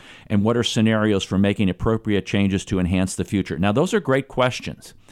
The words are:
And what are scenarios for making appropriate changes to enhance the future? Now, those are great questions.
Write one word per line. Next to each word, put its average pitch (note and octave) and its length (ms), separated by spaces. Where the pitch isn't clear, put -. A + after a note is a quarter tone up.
And G2+ 160
what A2+ 120
are A#2 80
scenarios G#2+ 600
for - 120
making G2+ 320
appropriate G#2+ 560
changes G2 400
to F#2+ 140
enhance F#2 360
the F#2 100
future? F#2 340
Now, G2+ 140
those D#3+ 200
are A3 60
great C3+ 300
questions. - 640